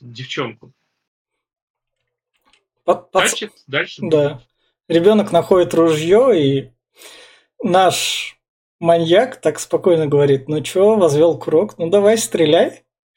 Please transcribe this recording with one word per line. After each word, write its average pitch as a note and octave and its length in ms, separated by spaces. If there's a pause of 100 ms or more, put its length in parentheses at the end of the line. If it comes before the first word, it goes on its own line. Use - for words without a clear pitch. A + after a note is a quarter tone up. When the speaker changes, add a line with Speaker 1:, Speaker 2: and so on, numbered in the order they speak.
(140)
Speaker 1:
девчонку. B2 580 (2250)
Speaker 2:
Пат-, F3+ 260
пац-, F#3+ 180
Speaker 1:
Значит, G#3+ 220 (160)
дальше D3 360
Speaker 2:
да. D3+ 380 (460)
Ребенок G3+ 440
находит F3 420
ружье, E3 580
и C#3 380 (920)
наш - 760 (420)
маньяк E3+ 640
так D3+ 180
спокойно D#3+ 480
говорит: C#3+ 420
«Ну D3+ 120
че, G3+ 360
возвел D#3+ 420
курок? E3 400
Ну E3+ 100
давай, G3+ 280
стреляй». E3+ 680 (340)